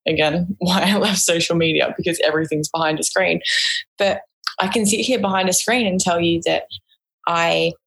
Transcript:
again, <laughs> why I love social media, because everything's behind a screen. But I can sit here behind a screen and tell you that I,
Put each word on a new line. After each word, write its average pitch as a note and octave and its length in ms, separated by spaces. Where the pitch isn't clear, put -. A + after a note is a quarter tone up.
again, D#3+ 480
<laughs> - 40
why F3+ 240
I G3+ 140
love G3 200
social E3+ 380
media, D#3+ 420
because E3+ 260
everything's D#3 460
behind D#3+ 300
a D#3+ 40
screen. F3 380
But G3 240
I F#3 80
can G#3 180
sit G#3+ 160
here A#3+ 180
behind F#3+ 300
a F3+ 40
screen A#3+ 340
and F#3 120
tell F3 220
you E3+ 240
that D#3+ 200
I, E3+ 460